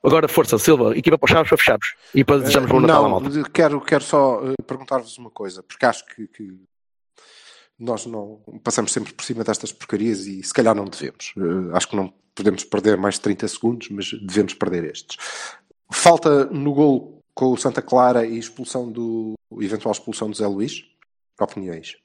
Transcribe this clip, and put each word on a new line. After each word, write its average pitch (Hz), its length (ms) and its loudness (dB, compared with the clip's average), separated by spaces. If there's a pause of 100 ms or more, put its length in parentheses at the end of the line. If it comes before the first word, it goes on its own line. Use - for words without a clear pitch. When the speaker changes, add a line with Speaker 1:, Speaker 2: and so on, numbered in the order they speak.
Speaker 1:
Agora, 156 260 4
força, - 280 2
Silva, 117 400 4
equipa - 220 2
para - 80 2
os - 40 4
Chaves, 160 200 4
para 117 80 4
fecharmos. - 280 2 (280)
E 135 100 6
para 143 140 4
desejarmos 135 320 2
Speaker 2:
Eh, - 20 4
Speaker 1:
bom 131 80 6
Natal 151 240 6
à 104 60 2
Speaker 2:
não, 95 100 0
Speaker 1:
malta. 143 320 -4
Speaker 2:
quero, 147 300 2
quero 147 200 0
só, 135 460 2
eh, 131 60 -4 (120)
perguntar-vos 131 520 -8
uma 120 100 -20
coisa, 95 340 -14
porque - 220 -6
acho 117 220 0
que, - 200 -18
que 95 320 -20 (1200)
nós 117 280 -6
não 107 340 -12 (220)
passamos 117 300 -2
sempre 110 200 -6
por - 120 -16
cima 113 200 -6
destas - 280 -4
porcarias 104 540 -4
e 95 160 -12
se - 100 -10
calhar 113 220 4
não 101 100 -4
devemos. - 520 -12
Eh, 90 400 -2
acho - 120 0
que 110 80 -4
não 95 160 -2 (220)
podemos 98 300 -2
perder 101 320 2
mais 95 200 0
de - 60 -10
trinta 104 260 -2
segundos, 117 420 -4
mas 101 200 -10 (120)
devemos 95 320 0
perder 90 300 -4
estes. - 320 -12 (760)
Falta 160 540 4
no 143 260 -4
gol 143 500 2 (120)
com 131 180 0
o 120 40 0
Santa - 260 -2
Clara 123 440 4
e 113 120 -6
expulsão 120 520 -10
do, 113 440 -6 (260)
eventual 104 320 -4
expulsão 107 380 -6
do 104 60 -10
Zé 107 100 -2
Luís? 101 380 -4 (560)
Opiniões? 92 640 -8